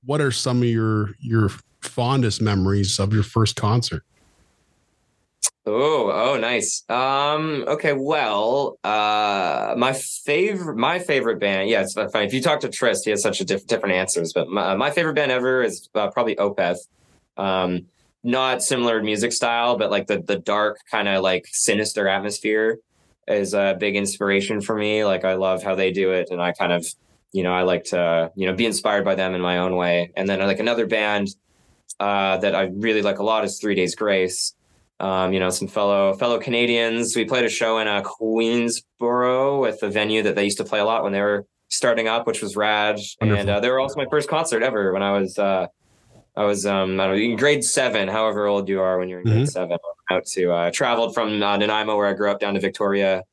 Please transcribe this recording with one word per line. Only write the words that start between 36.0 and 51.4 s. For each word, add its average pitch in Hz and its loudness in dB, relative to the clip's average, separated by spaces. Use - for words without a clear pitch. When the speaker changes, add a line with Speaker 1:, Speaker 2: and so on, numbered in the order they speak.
Speaker 2:
fellow 117 0
Canadians. 117 0
We 113 2
played 123 0
a 113 2
show 113 0
in, 110 0
uh, 101 0
Queensboro 120 0
with 113 0
the 107 -2
venue 107 0
that 101 2
they 101 2
used 101 -2
to 104 -2
play 107 -2
a 104 2
lot 113 0
when 98 -2
they 98 0
were 101 0
starting 113 0
up, 117 0
which 110 -2
was 101 -6
rad. 104 0
Speaker 1:
Wonderful. 104 2
Speaker 2:
And, 101 -2
uh, 101 2
they 120 0
were 131 2
also 135 -2
my 135 -2
first 147 0
concert 156 0
ever 107 0
when 98 0
I 101 2
was, 95 -2
uh, 95 0
I 104 0
was, 101 0
um, 95 0
I 98 2
don't 95 2
know, 104 2
in 117 0
grade 147 2
seven, 110 0
however 104 0
old 101 0
you 98 0
are 92 2
when 90 -4
you're 90 -10
in 90 -4
grade 110 4
Speaker 1:
Mm-hmm. 131 4
Speaker 2:
seven, 90 -2
out 92 0
to, 90 0
uh, 87 2
traveled 117 0
from, 107 0